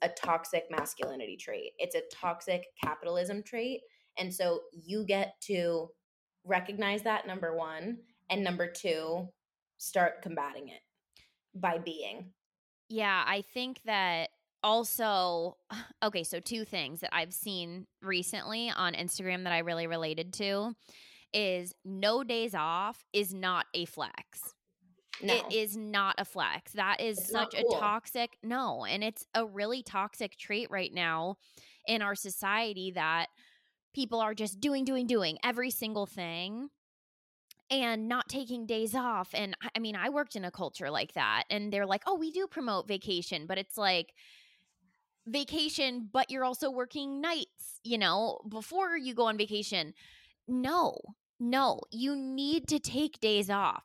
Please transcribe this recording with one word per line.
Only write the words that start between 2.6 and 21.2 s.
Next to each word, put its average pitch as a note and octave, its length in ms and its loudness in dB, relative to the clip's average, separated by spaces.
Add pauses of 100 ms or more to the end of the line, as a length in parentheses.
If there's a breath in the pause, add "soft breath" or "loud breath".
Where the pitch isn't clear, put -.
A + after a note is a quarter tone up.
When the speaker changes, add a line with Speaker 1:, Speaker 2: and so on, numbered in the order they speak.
Speaker 1:
capitalism F3 600 -2
trait. A#3+ 380 -4 (380 soft breath)
And F#3 160 -4
so F3 280 2 (100)
you F3+ 320 -4
get G3 380 2
to E3+ 480 0 (540)
recognize G3+ 580 0
that, G#3+ 240 2
number F3+ 300 -2
one, E3 420 -4 (320 loud breath)
and G3 120 2
number F3 240 2
two, E3+ 640 -2 (480)
start - 460 2
combating C#3+ 460 -6
it - 120 -16 (760 soft breath)
by F3 240 2
being. D#3+ 520 -8 (580)
Speaker 2:
Yeah, G3+ 380 2
I G3 160 2
think B3+ 420 -6
that F#3 460 2 (320)
also, G3+ 920 4 (140)
<sighs> - 320 -8
okay, G3+ 220 0
so E3+ 160 -4
two A3+ 240 -4
things E3 360 -4
that - 140 -4
I've E3+ 180 0
seen F3+ 540 -6 (160)
recently G3+ 680 -2
on F3 240 0
Instagram F#3 500 -2
that F3 80 0
I E3+ 60 4
really E3 280 0
related E3 480 -2
to G3+ 380 0 (600 loud breath)